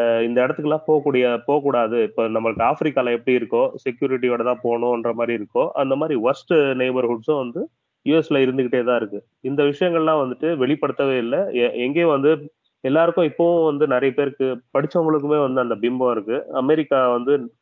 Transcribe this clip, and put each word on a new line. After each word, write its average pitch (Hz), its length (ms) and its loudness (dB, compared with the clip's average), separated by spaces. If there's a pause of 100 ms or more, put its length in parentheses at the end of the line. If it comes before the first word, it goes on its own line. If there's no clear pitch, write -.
(260)
இந்த 123 200 2
இடத்துக்குலாம் 151 400 -2
போகக்கூடிய, 131 580 2
போகக்கூடாது. 123 580 0
இப்ப 110 260 -2
நம்மளுக்கு 113 460 0
ஆப்பிரிக்கால 131 380 -2
எப்படி 120 240 0
இருக்கோ, 117 340 0 (200)
செக்யூரிட்டியோட 123 540 -2
தான் 123 180 -2
போகணுன்ற 117 500 -2
மாதிரி 117 320 -4
இருக்கோ, 131 240 -2
அந்த 135 280 -2
மாதிரி 147 260 -2
worst 135 320 0
நெய்பர்ஹுட்ஸும் 127 840 0
வந்து 135 340 -6 (320)
யூ 156 160 2
எஸ்ல 156 140 -2
இருந்துகிட்டே 127 520 2
தான் 123 120 2
இருக்கு. 101 300 -6 (140)
இந்த 139 220 -2
விஷயங்கள்லாம் 160 600 0
வந்துட்டு 127 220 -4 (100)
வெளிப்படுத்தவே 135 640 0
இல்ல. 135 320 -2
எ-, 120 240 0
எங்கேயும் 143 340 0
வந்து 147 440 2 (280)
எல்லாருக்கும் 165 440 2
இப்பவும் 170 400 2
வந்து 147 220 2
நிறைய 131 280 2
பேருக்கு 131 480 -2 (160)
படிச்சவங்களுக்குமே 151 720 0
வந்து 131 80 0
அந்த 117 140 -2
பிம்பம் 123 360 0
இருக்கு. 110 420 -4
அமெரிக்கா 135 600 0
வந்து 120 500 -2